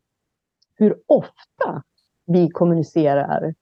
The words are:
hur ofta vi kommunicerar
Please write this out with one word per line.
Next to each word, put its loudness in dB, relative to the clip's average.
hur 0
ofta -2
vi 2
kommunicerar -2